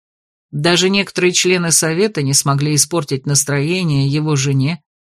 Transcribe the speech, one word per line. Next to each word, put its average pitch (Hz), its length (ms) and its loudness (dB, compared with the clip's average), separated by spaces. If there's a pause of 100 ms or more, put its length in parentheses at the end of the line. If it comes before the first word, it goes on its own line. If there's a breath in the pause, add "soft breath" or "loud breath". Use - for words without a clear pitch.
(500)
Даже 170 380 2
некоторые 185 440 0
члены 175 380 0
совета 165 520 0
не 135 100 0
смогли 143 420 0
испортить 147 520 -2
настроение 143 840 0
его 151 280 0
жене 135 460 0 (360)